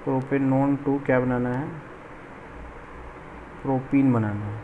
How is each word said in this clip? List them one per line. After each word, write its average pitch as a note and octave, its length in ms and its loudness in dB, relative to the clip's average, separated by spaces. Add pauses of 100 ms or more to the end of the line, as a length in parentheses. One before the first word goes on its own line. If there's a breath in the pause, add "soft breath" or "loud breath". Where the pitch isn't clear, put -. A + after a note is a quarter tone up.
propanone C3+ 800 2
टू C#3 80 2 (140)
क्या C3 140 4
बनाना B2 340 2
है, C#3+ 120 -2 (2000)
प्रोपीन C3+ 500 4
बनाना G#2 320 2
है। G#2 200 -4